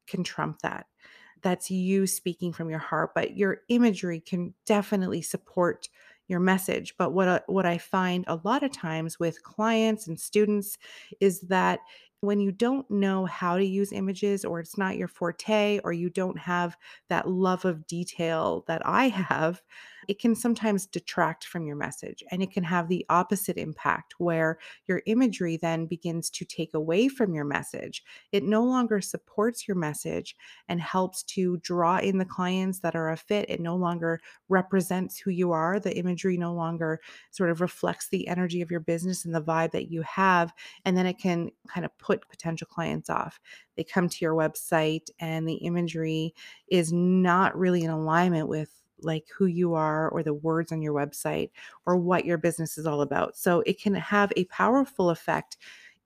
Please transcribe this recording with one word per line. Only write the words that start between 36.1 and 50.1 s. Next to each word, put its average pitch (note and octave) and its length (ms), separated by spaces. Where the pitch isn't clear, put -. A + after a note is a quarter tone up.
no E3+ 160
longer E3 480
sort F3 180
of E3 100
reflects F3 480
the F#3 220
energy F3+ 320
of E3+ 100
your E3+ 80
business E3+ 460
and E3 100
the D#3+ 60
vibe D#3+ 300
that - 200
you E3 120
have. F3+ 500
And F#3 100
then F#3 100
it F#3 140
can E3+ 320
kind F3 180
of - 60
put - 220
potential - 420
clients D#3+ 380
off. - 280
They E3+ 80
come F3+ 240
to - 140
your D#3+ 120
website D#3 760
and D#3+ 260
the D#3+ 100
imagery E3 760
is E3+ 240
not F3+ 640
really F3+ 260
in D#3+ 60
alignment D#3+ 580
with, D#3 240
like, D#3 260
who G3 80
you F3 280
are D#3 360
or E3 140